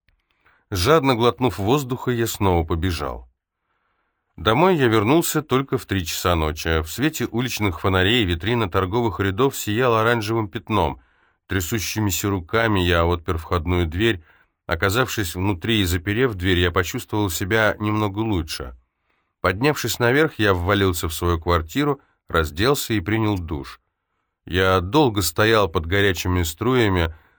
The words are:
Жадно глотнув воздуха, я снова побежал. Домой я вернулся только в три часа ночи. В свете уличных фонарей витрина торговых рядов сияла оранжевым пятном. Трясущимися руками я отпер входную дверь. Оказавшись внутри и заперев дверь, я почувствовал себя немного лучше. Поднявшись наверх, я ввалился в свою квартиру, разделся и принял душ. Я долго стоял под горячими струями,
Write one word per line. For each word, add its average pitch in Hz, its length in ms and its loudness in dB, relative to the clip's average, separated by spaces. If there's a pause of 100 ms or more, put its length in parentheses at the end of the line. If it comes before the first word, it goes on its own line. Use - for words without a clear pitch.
(720)
Жадно 135 440 4
глотнув 117 420 2
воздуха, 123 540 -2
я 117 160 0
снова 90 360 2
побежал. 78 640 -4 (1080)
Домой 147 420 4
я 131 100 4
вернулся 120 540 4
только 135 360 0
в - 80 -8
три 95 200 -2
часа 87 300 0
ночи. 80 460 0
В 78 60 -6
свете 139 440 -4
уличных 107 500 -2
фонарей 98 420 2
витрина 95 460 -2
торговых 101 500 -2
рядов 101 380 0
сияла 113 440 0
оранжевым 113 460 0
пятном. 98 540 -2 (460)
Трясущимися 101 840 -2
руками 101 500 0
я 87 260 2
отпер 85 320 -2
входную 87 500 0
дверь. 92 360 -2 (440)
Оказавшись 101 680 -2
внутри 104 480 -2
и 95 40 2
заперев 101 500 -2
дверь, 90 240 0
я 87 120 2
почувствовал 101 600 -2
себя 104 480 0
немного 104 400 -2
лучше. 80 580 -4 (640)
Поднявшись 110 560 -2
наверх, 135 400 2
я 104 160 2
ввалился 92 560 0
в 82 40 -6
свою 85 260 0
квартиру, 87 600 -2 (280)
разделся 87 680 0
и 107 60 0
принял 104 400 0
душ. 82 420 -10 (640)
Я 92 340 2
долго 104 440 2
стоял 107 440 2
под 80 200 -4
горячими 92 560 0
струями, 98 680 0 (260)